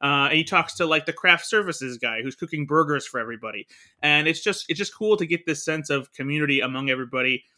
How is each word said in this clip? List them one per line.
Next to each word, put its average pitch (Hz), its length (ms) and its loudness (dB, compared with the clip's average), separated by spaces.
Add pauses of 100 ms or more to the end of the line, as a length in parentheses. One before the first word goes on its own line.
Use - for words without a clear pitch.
Uh, 143 280 4
and 156 40 2
he 160 100 4
talks 165 320 2
to, 175 100 0
like, 156 200 2
the 156 80 -2
craft 175 320 2
services 160 520 -2
guy 113 260 -4
who's 131 120 -8
cooking 156 300 -6
burgers 147 400 2
for 127 140 -8
everybody. 110 480 -10 (340)
And 147 260 4
it's 160 140 0
just, - 280 -2
it's 160 100 -4
just - 160 -6
cool 214 220 4
to 196 80 -2
get 165 200 -2
this 151 180 -2
sense 156 260 -4
of 139 240 -2
community 143 480 0
among 131 280 -2
everybody 127 540 0 (140)